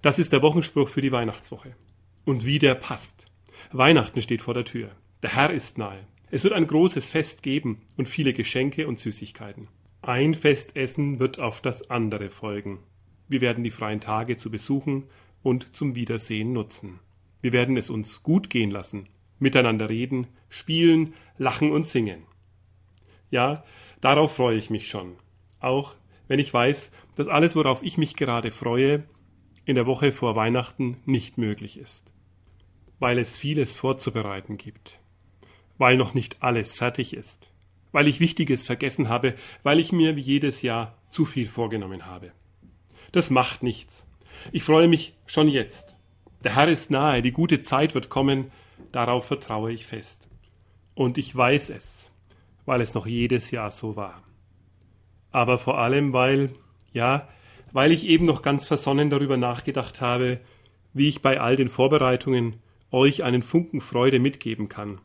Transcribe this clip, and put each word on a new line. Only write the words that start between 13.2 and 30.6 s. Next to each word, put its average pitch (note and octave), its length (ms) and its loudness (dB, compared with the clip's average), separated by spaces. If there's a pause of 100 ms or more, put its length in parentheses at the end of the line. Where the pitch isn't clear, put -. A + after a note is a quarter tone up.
Wir C3+ 120 0
werden A#2+ 240 0
die A2+ 60 -2
freien G#2+ 300 -6
Tage A2+ 360 -4
zu A2+ 140 -12
besuchen C3+ 540 -4 (380)
und B2+ 340 -2
zum C#3 180 -4
Wiedersehen A2+ 580 -4
nutzen. G2+ 480 -8 (420)
Wir B2 100 0
werden B2 240 2
es A2+ 140 -4
uns A2 320 -8
gut F3 260 2
gehen A2 220 0
lassen, G2+ 380 -10 (300)
miteinander A#2+ 500 2
reden, B2 400 -4 (200)
spielen, D#3+ 680 2 (220)
lachen C3 360 0
und D3+ 120 0
singen. G#2+ 380 -4 (1080)
Ja, C3+ 340 0 (360)
darauf D3 360 4
freue A#2+ 200 2
ich G#2+ 140 -4
mich - 180 -6
schon, F2+ 280 -10 (420)
auch C3 380 -2 (320)
wenn C3+ 100 2
ich C#3+ 160 -2
weiß, B2+ 380 0 (240)
dass D3 120 -4
alles, E3 280 2
worauf C3+ 260 2
ich - 160 -4
mich D3+ 180 -2
gerade A#2 340 -2
freue, C3+ 540 0 (600)
in C#3 100 0
der B2 120 2
Woche C3+ 260 2
vor A#2 240 -2
Weihnachten A#2+ 680 -2